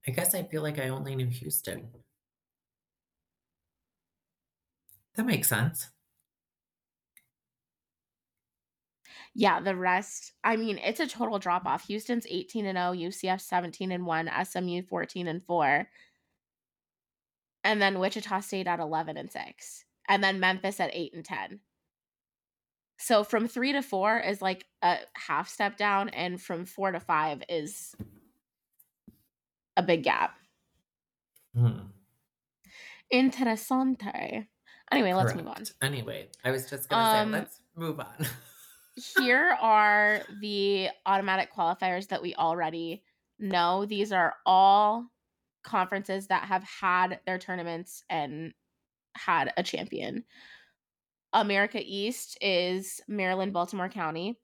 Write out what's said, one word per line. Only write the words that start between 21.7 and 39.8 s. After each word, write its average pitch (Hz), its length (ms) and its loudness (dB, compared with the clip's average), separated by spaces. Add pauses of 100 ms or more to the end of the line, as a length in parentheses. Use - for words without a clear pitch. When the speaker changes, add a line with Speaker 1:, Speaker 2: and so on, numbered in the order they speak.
Speaker 2:
So 214 260 4
from 233 240 0
three 254 240 -2
to 277 100 0
four 214 380 0
is, 202 200 -2
like, 185 240 -2 (180)
a 175 160 4 (160)
half 160 340 -4
step 202 280 -4
down, 202 340 0
and 180 300 -6
from 175 260 -6
four 190 260 -4
to 170 80 -4
five 156 480 0
is 165 480 -6 (1800)
a 185 60 4
big 165 220 4
gap. - 320 2 (1200)
Speaker 1:
Hmm. 113 300 2 (1300)
Speaker 2:
Interesante. 254 1300 0 (460)
Anyway, 208 220 4
let's 185 200 4
move 165 140 -8
on. - 80 -10
Speaker 1:
Correct. - 160 -12 (100)
Anyway, 117 460 -4 (160)
I 127 60 2
was 131 200 -2
just - 180 -10
gonna 220 280 4
say, 214 60 4
Speaker 2:
Um, 214 100 0
Speaker 1:
let's - 280 -6 (140)
move 160 240 -6
on. 147 280 -6 (380)
<laughs> - 540 -18
Speaker 2:
here 262 420 6
are 214 600 6 (200)